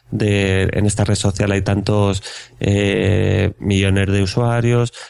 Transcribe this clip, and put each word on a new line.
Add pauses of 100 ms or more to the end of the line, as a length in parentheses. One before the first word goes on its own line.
de,
en
esta
red
social
hay
tantos, (360)
eh,
millones
de
usuarios, (180)